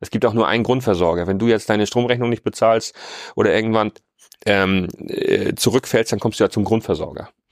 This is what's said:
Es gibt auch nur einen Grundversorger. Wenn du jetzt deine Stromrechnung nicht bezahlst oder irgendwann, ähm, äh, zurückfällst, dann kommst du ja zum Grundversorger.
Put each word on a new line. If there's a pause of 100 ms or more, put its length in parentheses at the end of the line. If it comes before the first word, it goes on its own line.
Es
gibt
auch
nur
einen
Grundversorger.
Wenn
du
jetzt
deine
Stromrechnung
nicht
bezahlst (400)
oder
irgendwann, (560)
ähm, (200)
äh,
zurückfällst,
dann
kommst
du
ja
zum
Grundversorger. (220)